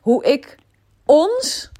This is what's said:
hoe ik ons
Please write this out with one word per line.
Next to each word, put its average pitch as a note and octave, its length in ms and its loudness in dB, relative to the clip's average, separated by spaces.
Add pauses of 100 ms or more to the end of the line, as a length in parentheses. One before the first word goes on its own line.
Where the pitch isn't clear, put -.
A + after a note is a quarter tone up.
hoe A#3 240 -2
ik - 300 -2 (500)
ons G4+ 760 -2